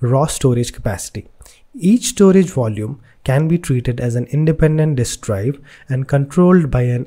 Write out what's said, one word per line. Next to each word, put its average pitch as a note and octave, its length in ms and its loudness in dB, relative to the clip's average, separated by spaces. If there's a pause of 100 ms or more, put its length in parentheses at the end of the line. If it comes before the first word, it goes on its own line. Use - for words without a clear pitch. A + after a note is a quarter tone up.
raw C3 240 0
storage A#2+ 480 0
capacity. - 540 -10 (480)
Each G#3+ 380 2
storage F#3+ 360 4
volume A2 460 -4 (280)
can C#3+ 260 0
be E3+ 100 0
treated B2+ 420 -2
as A#2+ 140 -2
an A#2+ 160 -4
independent D#3 640 2
disk - 300 -4
drive A2 340 -4 (300)
and C3 180 -4
controlled E3 600 2
by B2+ 140 0
an B2 220 -2